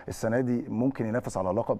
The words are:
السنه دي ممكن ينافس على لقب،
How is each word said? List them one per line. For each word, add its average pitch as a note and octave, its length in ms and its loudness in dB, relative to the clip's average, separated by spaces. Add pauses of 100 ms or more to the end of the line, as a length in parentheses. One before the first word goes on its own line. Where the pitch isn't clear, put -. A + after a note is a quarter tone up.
السنه A2+ 320 0
دي A#2+ 300 0
ممكن A#2+ 360 0
ينافس A#2 320 -2
على F#2 120 0
لقب، A2 300 2